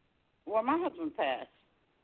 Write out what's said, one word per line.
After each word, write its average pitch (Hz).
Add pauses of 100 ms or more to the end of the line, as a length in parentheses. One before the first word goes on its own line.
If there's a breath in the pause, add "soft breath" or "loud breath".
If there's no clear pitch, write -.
(440)
Well, 214
my 269
husband 339
passed, 135 (560)